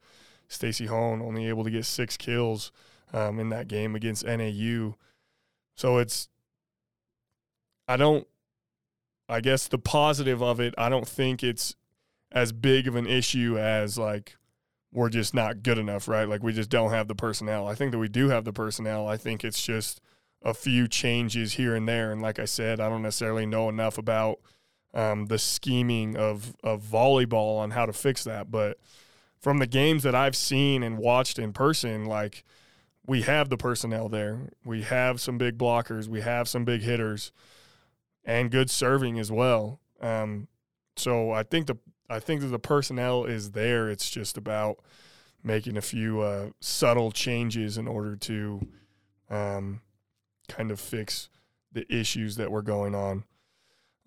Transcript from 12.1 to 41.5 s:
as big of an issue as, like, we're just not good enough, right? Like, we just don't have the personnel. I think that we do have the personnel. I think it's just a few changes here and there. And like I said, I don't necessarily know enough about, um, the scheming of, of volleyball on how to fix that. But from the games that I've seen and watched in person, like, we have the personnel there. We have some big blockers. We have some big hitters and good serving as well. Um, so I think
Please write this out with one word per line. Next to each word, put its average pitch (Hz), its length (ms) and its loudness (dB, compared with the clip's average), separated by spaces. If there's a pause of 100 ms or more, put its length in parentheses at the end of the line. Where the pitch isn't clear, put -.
as 120 200 2
big 131 360 4
of 120 80 0
an 117 120 0
issue 120 500 2
as, 107 400 0
like, 104 380 -4 (560)
we're 120 180 2
just 113 240 0
not 110 300 0
good 117 160 2
enough, 101 300 -4
right? 110 180 2
Like, 104 160 -2
we 113 80 0
just 110 180 -2
don't 113 220 4
have 110 160 0
the 107 80 -6
personnel. 107 520 -4
I 104 60 -4
think 131 200 -2
that 113 60 -2
we 110 100 -2
do 127 200 4
have 113 140 2
the 113 100 -6
personnel. 107 540 -4
I 107 100 -2
think 113 260 -6
it's 113 200 -4
just - 380 -4 (420)
a 113 100 0
few 123 340 4
changes 117 640 0
here 123 200 2
and 113 140 0
there. 113 240 0
And 107 100 -6
like 110 160 -2
I 113 80 -4
said, 110 340 -2
I 110 100 0
don't 113 120 -2
necessarily 110 460 -2
know 110 200 2
enough 110 300 0
about, 110 420 0 (540)
um, 107 340 0
the 110 120 0
scheming 120 760 0
of, 107 380 -2 (100)
of 107 200 -2
volleyball 113 720 4
on 107 140 -2
how 117 160 2
to 107 60 -4
fix - 320 -2
that. 107 260 -8
But 104 260 0 (600)
from 143 180 2
the 131 100 4
games 139 360 4
that 131 100 2
I've 135 220 4
seen 139 480 2
and 113 160 -4
watched 120 400 4
in 107 140 -4
person, 117 520 2
like, 107 380 -4 (640)
we 127 160 2
have 143 260 4
the 123 80 0
personnel 113 520 -2
there. 110 420 -4 (120)
We 113 200 -4
have 127 360 2
some 123 200 -4
big 120 180 0
blockers. 117 500 0
We 110 140 -4
have 120 260 0
some 120 180 -2
big 117 180 0
hitters 113 480 -2 (920)
and 117 280 2
good 131 180 4
serving 127 480 2
as 107 140 -4
well. 117 480 2 (200)
Um, 107 480 -4 (480)
so 117 360 0
I 110 100 0
think 160 240 0